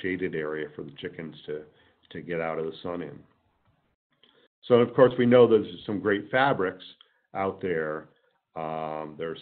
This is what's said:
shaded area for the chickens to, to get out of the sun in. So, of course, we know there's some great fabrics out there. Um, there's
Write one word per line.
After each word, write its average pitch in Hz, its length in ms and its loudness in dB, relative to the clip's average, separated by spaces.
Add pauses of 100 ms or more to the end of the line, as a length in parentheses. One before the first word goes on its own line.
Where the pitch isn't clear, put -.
shaded 90 340 -4
area 78 380 -6
for 82 100 -12
the 73 180 -16
chickens 80 340 -12 (100)
to, 76 180 -10 (480)
to 82 100 -12
get 82 180 -6
out 80 180 -4
of 80 80 -4
the 80 160 -8
sun 87 200 -8
in. 71 180 -14 (1500)
So, 123 80 6
of 117 180 4
course, 127 240 8
we 123 80 4
know 120 200 10
there's 107 220 4 (180)
some 104 140 -4
great 101 320 -2
fabrics 113 520 0 (500)
out 98 280 -6
there. 78 460 -4 (480)
Um, 78 640 -8
there's 82 240 -8